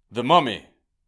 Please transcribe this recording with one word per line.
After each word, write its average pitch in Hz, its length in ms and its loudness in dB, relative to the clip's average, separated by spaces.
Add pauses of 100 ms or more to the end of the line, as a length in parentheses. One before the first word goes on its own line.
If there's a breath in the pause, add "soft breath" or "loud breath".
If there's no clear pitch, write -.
The 113 140 -8
Mummy, 131 420 0 (420)